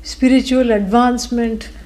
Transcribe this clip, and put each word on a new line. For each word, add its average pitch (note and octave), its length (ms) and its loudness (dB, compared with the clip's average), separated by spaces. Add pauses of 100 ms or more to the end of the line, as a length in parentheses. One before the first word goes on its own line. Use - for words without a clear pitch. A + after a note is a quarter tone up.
spiritual B3+ 680 2
advancement, A#3 1000 0 (160)